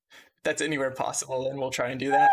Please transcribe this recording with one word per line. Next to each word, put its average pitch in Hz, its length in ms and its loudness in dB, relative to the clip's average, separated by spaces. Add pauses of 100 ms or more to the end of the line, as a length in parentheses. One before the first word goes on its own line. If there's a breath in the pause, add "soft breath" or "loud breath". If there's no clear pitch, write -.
(100)
if - 320 -20
that's 151 180 -2
anywhere 143 300 0
possible, 131 540 -4
then 135 120 -4
we'll 131 140 -2
try 127 200 -2
and 131 100 -6
do 135 100 -2
that. 831 220 6